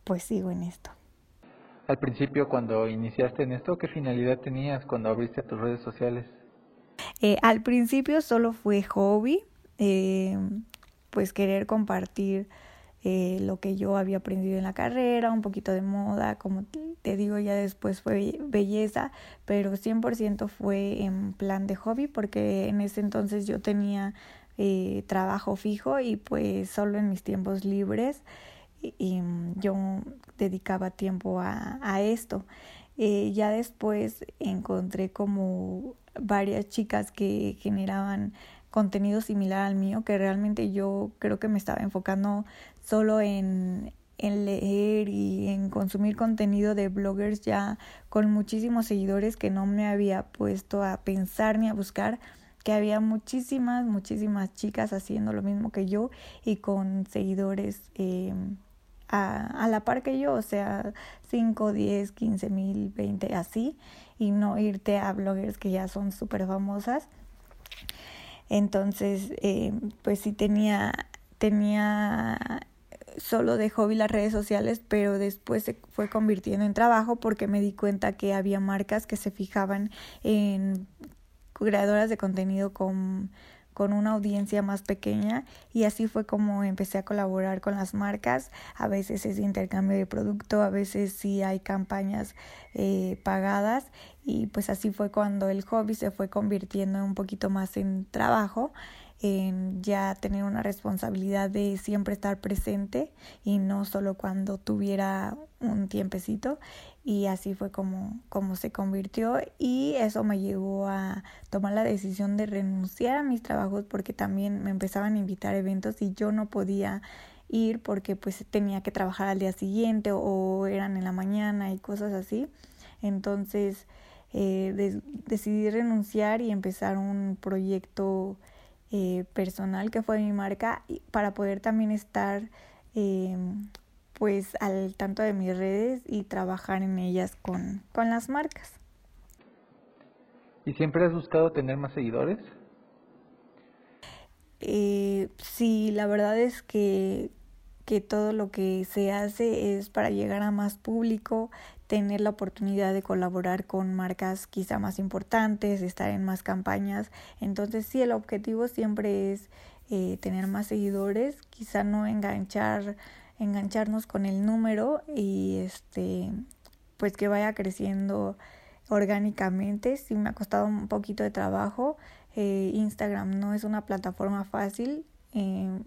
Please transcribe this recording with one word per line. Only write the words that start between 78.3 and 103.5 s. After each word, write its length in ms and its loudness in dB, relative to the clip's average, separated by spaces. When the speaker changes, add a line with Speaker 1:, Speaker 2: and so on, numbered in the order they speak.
Speaker 1:
había 260 2
marcas 480 0
que 80 -4
se 160 -4
fijaban 580 -2
en 600 2
creadoras 560 4
de 80 0
contenido 560 0
con, 580 -2
con 200 2
una 180 4
audiencia 500 2
más 200 0
pequeña, 640 0
y 140 4
así 220 2
fue 180 -2
como 400 0
empecé 320 0
a 80 -4
colaborar 560 0
con 140 0
las 180 -2
marcas. 580 0
A 140 -2
veces 360 -2
es 140 -2
intercambio 580 0
de 80 0
producto, 560 0
a 80 4
veces 440 -2
sí 280 -2
hay 200 0
campañas, 720 -4
eh, 500 0
pagadas, 640 2
y 240 0
pues 220 -2
así 220 0
fue 180 -2
cuando 400 0
el 140 0
hobby 320 0
se 160 -2
fue 180 -4
convirtiendo 720 0
un 120 -2
poquito 340 -2
más 260 -2
en 300 -2
trabajo, 640 2
en 600 0
ya 360 0
tener 240 -2
una 200 0
responsabilidad 840 0
de 280 0
siempre 360 0
estar 260 -2
presente 720 -2
y 160 4